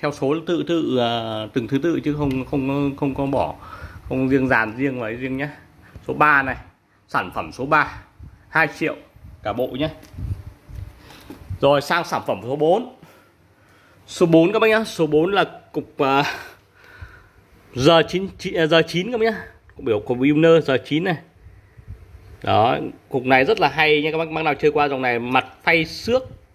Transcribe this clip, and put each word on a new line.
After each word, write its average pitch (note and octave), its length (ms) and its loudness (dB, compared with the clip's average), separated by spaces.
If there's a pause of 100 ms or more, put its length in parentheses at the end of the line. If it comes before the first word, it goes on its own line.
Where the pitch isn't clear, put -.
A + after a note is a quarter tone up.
theo D3 120 -2
số C#3 220 -2 (120)
tự, D#3+ 220 -2
tự, D#3+ 300 0
à, A2+ 540 -2
từng A2+ 160 -4
thứ C3+ 100 0
tự D3 260 -2
chứ D3 140 -2
không, C3 260 -2
không, C#3 520 -4
không C#3 180 -4
có C#3 120 -4
bỏ, B2 280 -2 (540)
không C3 200 -2
riêng C3 200 2
dàn A2+ 280 0
riêng C3 240 -4
và A2+ 80 -6
riêng B2+ 280 -8
nhá. D3 140 -6 (560)
Số C3 80 -6
ba D3 280 4
này, C3 140 -6 (520)
sản G2+ 260 -4
phẩm G2+ 180 -8
số B2+ 140 -8
ba, D3+ 280 2 (540)
hai D#3 200 2 (100)
triệu - 180 -4 (460)
cả G#2 100 -4
bộ A#2+ 160 -4 (100)
nhá. D3+ 100 -2 (1700)
Rồi C#3+ 200 4
sang E3+ 240 -2
sản - 220 -4
phẩm G#2 160 -4
số B2 140 -6
bốn. E3 380 2 (1120)
Số - 200 0
bốn E3 260 6
các A3 60 2
bác A3 100 4
nhá, A3 160 2
số E3+ 220 -2
bốn D#3 260 2
là F#3 120 2 (280)
cục, - 260 -8
à, C#3 240 2 (1500)
G C3 160 4 (180)
chín, F#3 200 -4 (140)
G D#3+ 320 0 (140)
chín F3+ 240 -4
các A#3 80 -2
bác A3 60 0
nhá. G#3+ 180 -4 (320)
Cục - 80 -14
biểu A2 160 0
của - 140 -2
Winner D3+ 460 6
G D3+ 100 0 (140)
chín D#3 200 -2
này. F3+ 120 -2 (1300)
Đó, A2 360 2 (300)
cục B2+ 160 -2
này C3 200 4
rất G3+ 160 2
là D3+ 80 4
hay D3+ 340 2
nha D#3 80 -2
các D#3+ 80 -2
bác, D#3+ 120 -4
bác D#3+ 120 -4
nào D3+ 120 0
chơi D3 160 2
qua D3 180 2
dòng C3+ 140 -4
này, A#2+ 160 0
mặt B2 280 0 (160)
phay E3 220 2
xước A#3+ 380 -2 (320)